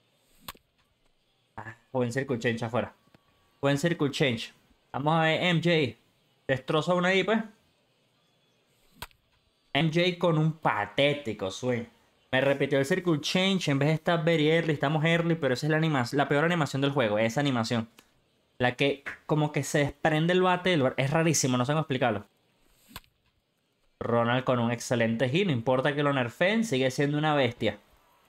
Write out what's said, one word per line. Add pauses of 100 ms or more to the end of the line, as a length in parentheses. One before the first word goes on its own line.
(1600)
Ah, (160)
buen
circle
change
afuera. (680)
Buen
circle
change. (400)
Vamos
a
ver,
M
J. (520)
Destroza
una
ahí,
pues. (2250)
M
J
con
un
patético
swing. (480)
Me
repitió
el
circle
change.
En
vez
de
estar
very
early,
estamos
early,
pero
esa
es
la
anima-,
la
peor
animación
del
juego.
Esa
animación. (720)
La
que (240)
como
que
se
desprende
el
bate
del
bar.
Es
rarísimo,
no
sé
cómo
explicarlo. (1700)
Ronald
con
un
excelente
hit.
No
importa
que
lo
nerfeen,
sigue
siendo
una
bestia. (520)